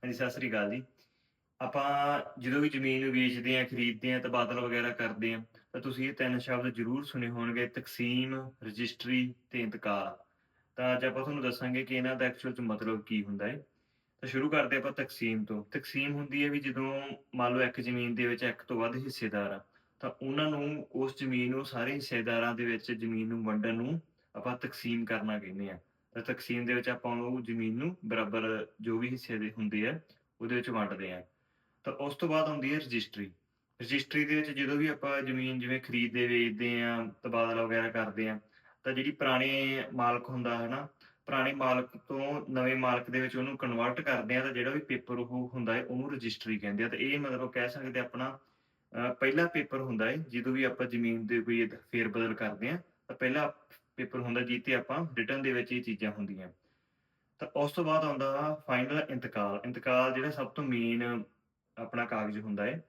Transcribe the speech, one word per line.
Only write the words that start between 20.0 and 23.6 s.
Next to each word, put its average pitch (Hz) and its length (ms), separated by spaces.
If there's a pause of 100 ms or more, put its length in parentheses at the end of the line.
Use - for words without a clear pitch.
ਉਹਨਾਂ 143 280
ਨੂੰ, 147 420
ਉਸ 135 280
ਜ਼ਮੀਨ 127 320
ਨੂੰ 135 140
ਸਾਰੇ 120 260
ਹਿੱਸੇਦਾਰਾਂ 117 640
ਦੇ 120 100
ਵਿੱਚ 113 260
ਜ਼ਮੀਨ 113 360
ਨੂੰ 113 180
ਵੰਡਣ 107 280